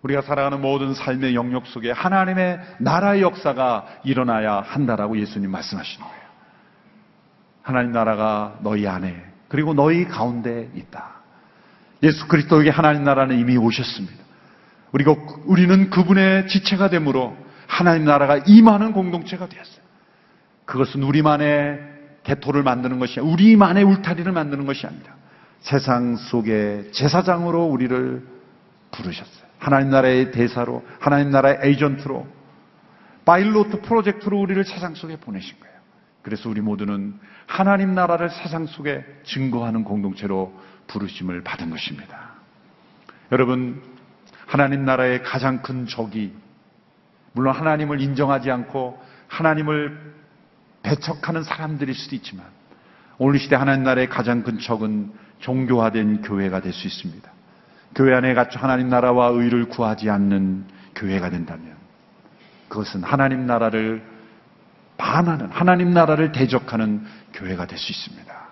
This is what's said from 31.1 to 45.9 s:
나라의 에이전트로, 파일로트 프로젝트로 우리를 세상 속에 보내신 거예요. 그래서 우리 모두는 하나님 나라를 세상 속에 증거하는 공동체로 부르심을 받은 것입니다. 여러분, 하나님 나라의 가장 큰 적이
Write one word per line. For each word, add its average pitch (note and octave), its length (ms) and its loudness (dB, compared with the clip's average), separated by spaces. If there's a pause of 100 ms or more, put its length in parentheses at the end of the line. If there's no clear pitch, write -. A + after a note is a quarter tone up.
나라의 C#3 320 4
에이전트로, C#3 640 0 (1000)
파일로트 G#3 560 2
프로젝트로 G#3 580 -2
우리를 G3 240 0
세상 F3 320 -8
속에 D#3+ 220 -14
보내신 G2+ 420 -14
거예요. - 140 -20 (480)
그래서 G#2+ 280 -8
우리 G#2+ 120 -4
모두는 G2+ 580 -4 (260)
하나님 F#3+ 480 2
나라를 E3+ 360 0
세상 D#3+ 380 -8
속에 C#3+ 360 -8 (220)
증거하는 A#2 580 -4
공동체로 G2 760 -4 (300)
부르심을 F2+ 560 -8
받은 - 280 -10
것입니다. - 600 -14 (1040)
여러분, B2+ 480 -2 (640)
하나님 C#3 400 0
나라의 B2+ 380 0
가장 C3 380 -4
큰 B2+ 260 -8
적이 G#2+ 460 -8 (1000)